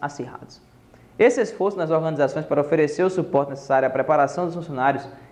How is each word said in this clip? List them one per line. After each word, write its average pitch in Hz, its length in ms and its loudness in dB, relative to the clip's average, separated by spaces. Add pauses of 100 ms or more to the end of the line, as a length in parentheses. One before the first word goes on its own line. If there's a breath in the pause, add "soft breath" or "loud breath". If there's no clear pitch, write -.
acirrados. - 640 -12 (520 soft breath)
Esse 254 240 4
esforço 196 360 -2
nas 160 140 -2
organizações 156 540 0
para 143 140 0
oferecer 151 420 2
o 185 80 4
suporte 143 420 0
necessário 131 360 0
à - 20 2
preparação 156 580 0
dos 165 80 -8
funcionários 139 520 -2 (240 loud breath)